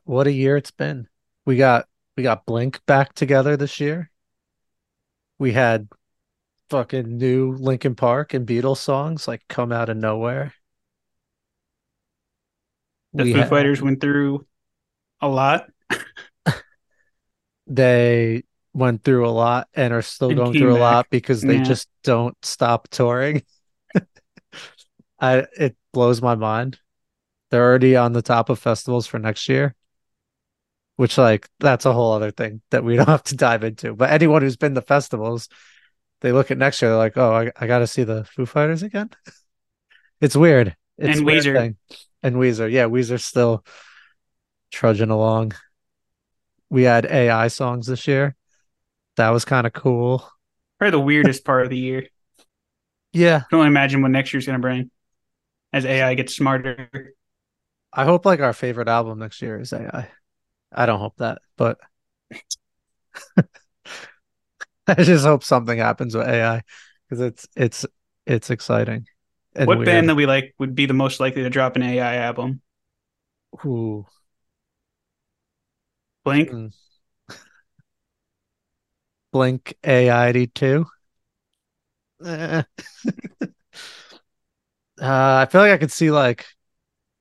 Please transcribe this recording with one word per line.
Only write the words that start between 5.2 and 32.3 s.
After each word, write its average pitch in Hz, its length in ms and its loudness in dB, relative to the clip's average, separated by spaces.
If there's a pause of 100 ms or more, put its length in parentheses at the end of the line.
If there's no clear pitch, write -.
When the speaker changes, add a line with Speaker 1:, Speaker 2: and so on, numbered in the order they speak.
Speaker 1:
We 131 140 -2
had 113 340 2 (840)
fucking 120 480 -6
new 131 340 0
Linkin 131 420 -2
Park 131 380 -2
and 127 140 -4
Beatles 123 320 -2
songs, 147 500 -6
like, 117 220 -10
come 120 200 -6
out 117 200 -4
of 110 80 -6
nowhere. 117 560 -6 (2500)
Speaker 2:
The 120 120 -2
Speaker 1:
We 120 100 2
Speaker 2:
Foo 143 60 2
Speaker 1:
had 127 100 2
Speaker 2:
Fighters 143 320 2
went 139 180 -2
through 143 460 -4 (760)
a 147 80 -2
lot. 135 400 0 (220)
<laughs> - 80 -6 (1700)
Speaker 1:
They 120 800 2 (280)
went 123 320 -2
through 123 240 2
a - 20 -2
lot 117 440 0
and 123 180 -2
are 117 80 -2
still - 300 -4
Speaker 2:
And 127 80 0
Speaker 1:
going 120 160 0
Speaker 2:
came 147 80 4
Speaker 1:
through 123 140 4
a - 20 2
lot 120 260 4
Speaker 2:
back. - 60 -14
Speaker 1:
because 120 320 -2
they 135 140 2
Speaker 2:
Yeah. 135 80 2
Speaker 1:
just 127 220 -2 (160)
don't 120 400 0
stop - 460 -2
touring. 131 540 -2 (520)
<laughs> 190 60 2 (1200)
I, 131 240 2 (120)
it 135 200 -4 (160)
blows 120 300 0
my 120 120 0
mind. 110 440 -6 (720)
They're 120 140 4
already 127 320 6
on 120 160 2
the 117 100 -2
top 117 260 0
of 117 120 -2
festivals 120 480 -4
for 120 100 -10
next 110 300 -8
year, 135 260 0 (1200)
which, 127 240 0
like, 113 300 4 (100)
that's 135 260 2
a 131 80 4
whole 117 200 2
other 107 180 -2